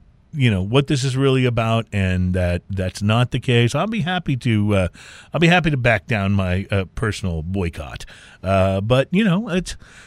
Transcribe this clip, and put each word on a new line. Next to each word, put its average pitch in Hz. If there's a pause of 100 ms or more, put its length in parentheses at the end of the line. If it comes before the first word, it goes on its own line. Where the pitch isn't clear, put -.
(360)
you 131
know, 98
what 123
this 135
is 131
really 131
about 113
and 92
that 90
that's 92
not 110
the 131
case, 120
I'll 165
be 220
happy 175
to, 104
uh, 92 (460)
I'll 135
be 170
happy 175
to 147
back 117
down 101
my, 95
uh, 98 (100)
personal 92
boycott. 82 (360)
Uh, 95
but, 123
you 190
know, 202
it's, 180 (320)